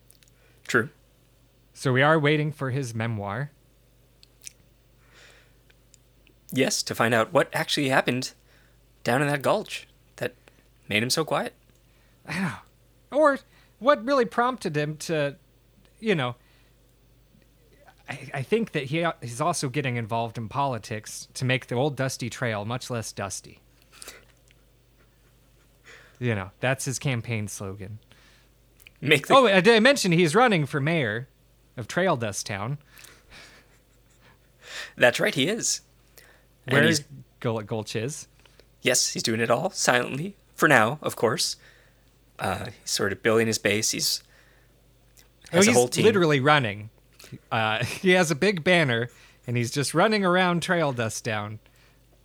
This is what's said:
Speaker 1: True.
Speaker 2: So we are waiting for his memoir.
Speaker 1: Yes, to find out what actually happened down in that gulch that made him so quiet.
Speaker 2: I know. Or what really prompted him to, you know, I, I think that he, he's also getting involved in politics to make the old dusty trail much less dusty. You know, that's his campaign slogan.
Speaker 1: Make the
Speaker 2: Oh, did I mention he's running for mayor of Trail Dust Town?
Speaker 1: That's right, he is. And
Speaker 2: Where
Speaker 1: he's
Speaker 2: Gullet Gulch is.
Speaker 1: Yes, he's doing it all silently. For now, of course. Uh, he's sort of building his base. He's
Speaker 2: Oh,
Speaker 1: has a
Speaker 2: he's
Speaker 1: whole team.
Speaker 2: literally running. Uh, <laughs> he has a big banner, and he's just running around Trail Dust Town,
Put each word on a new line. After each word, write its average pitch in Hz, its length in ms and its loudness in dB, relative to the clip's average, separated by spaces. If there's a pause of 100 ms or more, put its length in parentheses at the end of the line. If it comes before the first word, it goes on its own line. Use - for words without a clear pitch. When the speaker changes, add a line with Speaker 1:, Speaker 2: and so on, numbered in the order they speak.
(680)
Speaker 1:
True. 120 220 0 (840)
Speaker 2:
So - 200 -2
we 127 100 4
are 156 160 6
waiting 151 320 2
for 135 180 -6
his 123 240 -6
memoir. 113 560 -4 (3000)
Speaker 1:
Yes, - 320 0
to - 100 -8
find 117 200 2
out 113 200 2
what 139 200 2
actually 151 360 -2
happened 131 440 -2 (680)
down 123 180 2
in 147 80 2
that 143 120 -2
gulch 160 460 -4 (300)
that - 160 -6 (540)
made 104 160 0
him 127 60 -4
so 160 140 -2
quiet. 156 300 -4 (760)
Speaker 2:
I 160 140 -6
know. 160 120 -4 (640)
Or 285 220 4 (400)
what 240 240 2
really 262 220 2
prompted 240 500 -2
him 151 220 -4
to, 147 380 -4 (640)
you 214 160 0
know, 123 200 -4 (1700)
I, 131 240 -10
I 139 80 -6
think 214 320 -2
that 143 120 -2
he, 160 220 -2 (140)
he's 117 180 -12
also 139 300 -2
getting 135 260 -4
involved 117 420 -4
in 113 120 -8
politics 117 840 -6
to 135 100 -4
make 127 220 -2
the 127 80 -6
old 139 200 0
dusty 131 340 -6
trail 107 360 -4
much 120 240 -8
less 117 220 -6
dusty. - 480 -10 (2500)
You 120 160 0
know, 95 240 -6
that's 131 260 -2
his 135 140 -4
campaign 117 480 -4
slogan. 101 520 -12 (1000)
Speaker 1:
Make 147 280 2
the - 80 6
Speaker 2:
Oh, 269 120 8
did 190 220 6
I 233 100 6
mention 226 320 4
he's 165 240 4
running 208 300 4
for 139 160 -4
mayor 135 480 -2 (480)
of 113 100 -10
Trail 175 300 0
Dust 110 280 -6
Town? 113 320 -6 (2250)
Speaker 1:
That's - 220 4
right, 202 140 2
he 135 140 0
is. 208 340 -4 (840)
And 131 60 -2
Speaker 2:
Where 143 100 6
Speaker 1:
he's 156 200 2 (360)
Speaker 2:
Gullet 113 280 -4
Gulch 107 280 -6
is. 120 320 -6 (540)
Speaker 1:
Yes, - 320 0
he's - 100 -6
doing 110 160 -2
it 113 100 0
all 139 200 0
silently. 127 640 0 (200)
For 175 120 2
now, 127 340 6
of - 140 -6
course. - 400 0 (800)
Uh, - 280 -6 (160)
he's - 100 -8
sort 98 220 -2
of - 100 -12
building 113 240 4
his 110 100 -2
base. 104 340 0
He's - 300 -4 (1300)
Speaker 2:
Oh, 165 40 4
Speaker 1:
has 196 100 6
a - 20 6
Speaker 2:
he's 247 80 6
Speaker 1:
whole 123 100 6
team. 147 160 0
Speaker 2:
literally 175 380 4
running. 113 480 2 (600)
Uh, 110 320 0
<laughs> - 180 -8
he 185 100 4
has 180 180 4
a 160 60 0
big 180 280 0
banner, 139 460 2 (380)
and 120 80 -4
he's 117 160 0
just 143 220 -2
running 202 320 2
around 180 360 2
Trail 165 300 0
Dust 117 340 -4
Town, 107 340 -6 (640)